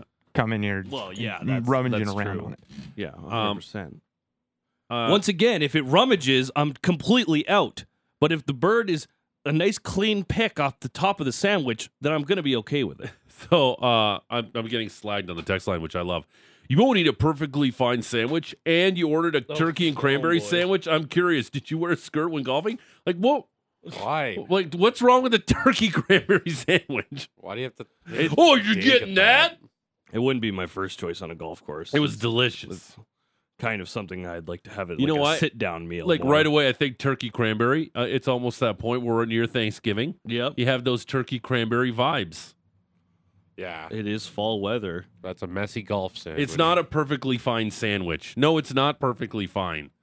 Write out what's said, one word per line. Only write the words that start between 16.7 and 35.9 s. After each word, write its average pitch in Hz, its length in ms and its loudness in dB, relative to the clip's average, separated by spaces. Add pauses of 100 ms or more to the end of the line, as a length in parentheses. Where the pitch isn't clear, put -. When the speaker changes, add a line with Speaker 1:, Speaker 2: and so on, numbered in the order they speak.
Speaker 3:
won't 247 180 6
eat 170 80 2
a 143 80 2
perfectly 147 560 0
fine 120 320 0
sandwich, 123 540 -2 (100)
and 175 320 2
you 170 120 0
ordered 160 260 2
a 131 120 0
Speaker 2:
Oh, 147 60 -8
Speaker 3:
turkey 160 340 0
and 147 80 -2
Speaker 2:
oh, 127 60 -10
Speaker 3:
cranberry 139 380 2
Speaker 2:
boy. 160 60 -6
Speaker 3:
sandwich. 180 420 0
I'm 156 180 0
curious, 170 460 0
did - 180 -10
you 156 80 -4
wear 170 140 0
a 165 60 0
skirt 160 340 -4
when 151 100 -4
golfing?" 151 380 -2 (260)
Like, 180 120 -2
what? 247 280 2 (540)
Speaker 4:
Why? 123 380 -2 (120)
Speaker 3:
Like, 180 240 0
what's 208 300 2
wrong 247 180 8
with 247 140 2
a - 40 6
<laughs> - 140 2
turkey 226 380 4
cranberry 185 580 2
sandwich? 143 840 -2
Speaker 4:
Why 90 180 -12
do 117 80 -8
you 131 40 -6
have 127 100 -10
to 113 100 -14 (260)
Speaker 3:
It, 156 240 0
"Oh, 320 200 10
you're 214 180 2
Speaker 4:
dig 190 100 -2
Speaker 3:
getting 240 260 4
Speaker 4:
at 190 80 -2
Speaker 3:
that?" 269 420 4 (520)
Speaker 2:
It 110 60 -4
wouldn't 127 240 0
be 110 80 -2
my 95 160 -4
first 92 320 -8
choice 85 240 -6
on 87 80 -10
a 85 60 -12
golf 82 280 -14
course. 76 300 -12
Speaker 3:
It 147 60 2
was 143 140 0
Speaker 2:
It's, 104 80 -12
Speaker 3:
delicious. 117 500 -2
Speaker 2:
it's - 260 -16 (600)
kind 110 240 -4
of 87 40 -14
something 92 380 -10
I'd 85 220 -12
like 87 160 -12
to - 80 -20
have 95 180 -8
at, 87 100 -6
Speaker 3:
You 135 60 0
Speaker 2:
like, 156 100 0
Speaker 3:
know 147 40 0
Speaker 2:
a - 20 0
Speaker 3:
what? 151 160 2
Speaker 2:
sit-down 98 500 -4
meal 87 200 -6